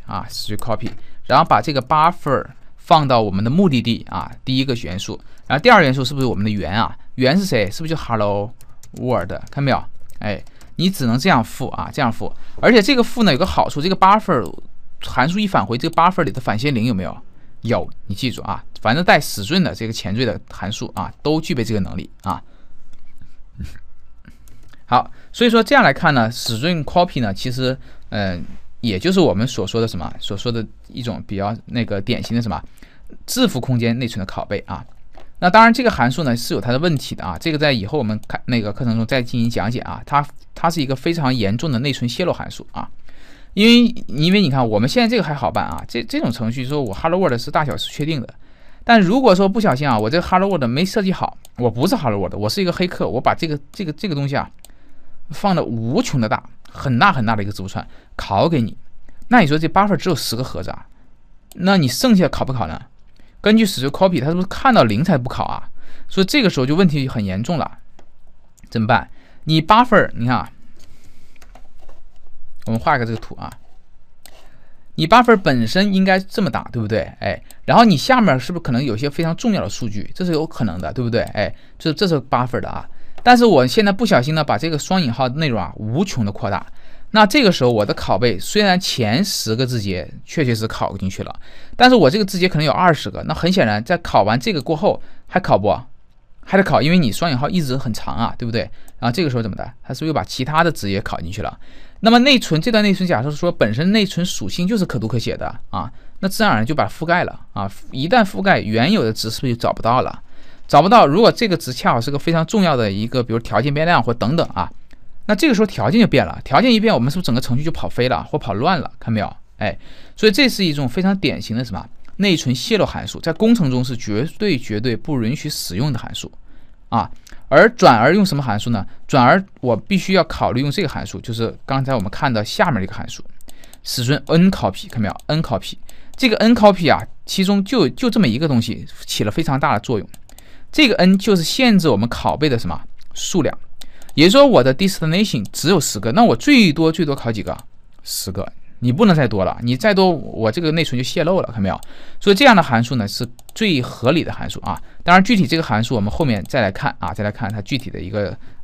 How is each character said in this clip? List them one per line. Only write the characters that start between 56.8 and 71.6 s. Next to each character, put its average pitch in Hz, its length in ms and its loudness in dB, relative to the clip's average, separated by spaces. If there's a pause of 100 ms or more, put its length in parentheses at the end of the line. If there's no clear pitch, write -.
大 196 120 6
很 127 140 0
大 113 100 2
的 104 60 -2
一 98 60 -4
个 101 40 -6
字 95 120 -10
符 92 40 -8
串 92 180 -10 (300)
拷 104 320 2
给 165 140 0
你， - 160 -6 (520)
那 240 100 6
你 165 80 6
说 147 100 2
这 160 100 0
buffer 190 300 2
只 - 100 -6
有 175 80 2
十 - 200 -4
个 123 80 -2
盒 - 180 -8
子 - 80 -8
啊， - 160 -10 (680)
那 190 220 2
你 147 100 4
剩 226 280 4
下 180 120 6
拷 - 180 -2
不 135 80 -2
拷 107 140 -4
呢？ 78 120 -8 (640)
根 220 160 6
据 226 80 4
死 190 160 -2
罪 135 80 -2
copy， 180 320 2
它 135 60 -2
是 165 80 0
不 180 40 -2
是 185 80 -2
看 - 240 2
到 190 120 8
零 147 200 2
才 170 140 4
不 120 100 -4
拷 - 160 -4
啊？ - 240 -6 (400)
所 - 140 0
以 185 40 4
这 277 180 2
个 185 60 6
时 - 100 0
候 127 60 2
就 147 100 2
问 190 120 6
题 139 220 0
很 107 160 -4
严 95 160 -4
重 165 160 -4
了， - 220 -6 (920)
怎 113 100 -4
么 107 60 0
办？ 113 240 2 (360)
你 156 140 2
buffer， 214 560 4
你 120 120 -2
看 127 80 0
啊， - 160 -4 (2250)